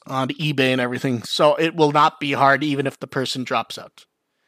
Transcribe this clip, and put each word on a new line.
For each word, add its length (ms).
on 220
eBay 420
and 100
everything, 420
so 320
it 200
will 160
not 280
be 140
hard 300
even 240
if 120
the 80
person 360
drops 340
out. 280